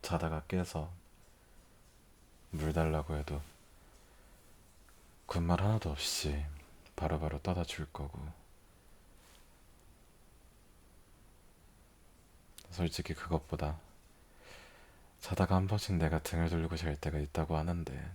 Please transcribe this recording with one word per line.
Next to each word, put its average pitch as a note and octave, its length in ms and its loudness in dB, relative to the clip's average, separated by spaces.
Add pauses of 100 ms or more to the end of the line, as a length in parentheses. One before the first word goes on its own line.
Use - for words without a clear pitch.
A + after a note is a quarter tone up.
자다가 D#2+ 460 0
깨서 E2+ 440 -2 (1600)
물 D#2 220 0
달라고 D#2 440 2
해도 D2+ 240 -4 (1800)
군말 E2+ 360 4
하나도 G#2 300 4
없이 D2 540 0 (500)
바로바로 D#2 460 0
떠다 F2 240 0
줄 - 260 -6
거고. - 280 -6 (4000)
솔직히 E2+ 420 -2
그것보다 D#2 680 -2 (1400)
자다가 F#2 340 2
한 F#2+ 120 4
번씩 G2+ 280 2
내가 D#2+ 260 4
등을 E2 280 2
돌리고 E2 280 2
잘 D#2 180 0
때가 D2+ 240 -2
있다고 D#2 380 0
하는데 D#2+ 580 -2